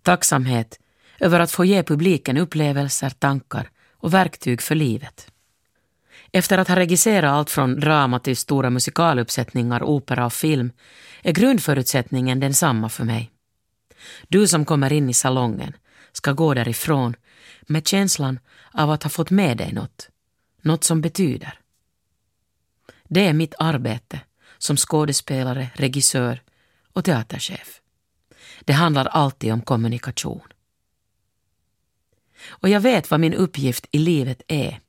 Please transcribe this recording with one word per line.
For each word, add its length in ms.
Tacksamhet 760
över 200
att 120
få 140
ge 180
publiken 540
upplevelser, 720
tankar 600
och 220
verktyg 480
för 140
livet. 560
Efter 260
att 100
ha 80
regisserat 560
allt 180
från 300
drama 400
till 180
stora 320
musikaluppsättningar, 1120
opera 420
och 80
film 380
är 100
grundförutsättningen 1080
densamma 500
för 140
mig. 280
Du 200
som 180
kommer 280
in 160
i 40
salongen 600
ska 200
gå 220
därifrån 640
med 260
känslan 520
av 180
att 120
ha 60
fått 200
med 280
dig 160
något, 360
något 220
som 180
betyder. 580
Det 240
är 60
mitt 260
arbete 600
som 180
skådespelare, 960
regissör 680
och 120
teaterchef. 760
Det 140
handlar 320
alltid 480
om 80
kommunikation. 840
Och 220
jag 100
vet 320
vad 80
min 140
uppgift 580
i 80
livet 480
är. 420